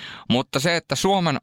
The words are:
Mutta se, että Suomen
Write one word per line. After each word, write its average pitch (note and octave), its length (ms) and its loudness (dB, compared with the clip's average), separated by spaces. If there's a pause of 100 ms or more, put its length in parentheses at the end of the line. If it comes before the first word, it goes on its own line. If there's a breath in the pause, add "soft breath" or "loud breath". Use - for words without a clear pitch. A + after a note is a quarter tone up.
(300 loud breath)
Mutta B2+ 300 0
se, E3+ 160 2
että - 180 -4
Suomen F3+ 480 2